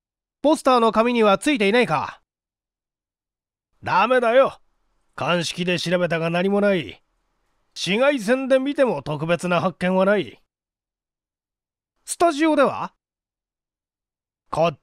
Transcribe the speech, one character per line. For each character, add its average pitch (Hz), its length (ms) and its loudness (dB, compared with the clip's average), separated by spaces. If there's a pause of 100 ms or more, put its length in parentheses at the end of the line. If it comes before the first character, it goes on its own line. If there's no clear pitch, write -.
(420)
ポ 302 140 2
ス - 80 -10
タ 254 140 4
ー - 20 4
の 226 120 2
紙 233 220 0
に 233 80 2
は 202 160 4
つ - 140 -2
い 262 80 0
て 196 100 2
い - 20 0
な 247 100 2
い 220 40 2
か？ 139 380 -6 (1600)
ダ 180 240 0
メ 254 120 2
だ 233 140 0
よ。 262 260 4 (560)
鑑 165 300 -2
識 175 200 -6
で 175 140 -2
調 175 180 -2
べ 175 120 0
た 165 100 -2
が 165 100 -2
何 180 180 -2
も 202 140 0
な 202 140 2
い。 120 260 -8 (720)
紫 185 240 -4
外 269 220 2
線 254 280 -2
で 262 120 4
見 277 160 -4
て 277 100 2
も 165 160 -2
特 151 240 -6
別 175 220 -2
な 175 140 0
発 180 180 -4
見 185 160 0
は 190 100 2
な 202 140 2
い。 123 240 -10 (1600)
ス - 120 -10
タ 339 140 4
ジ 294 140 -2
オ 302 100 2
で 285 60 2
は？ 165 320 -2 (1600)
こ 165 160 0
っ 160 160 -6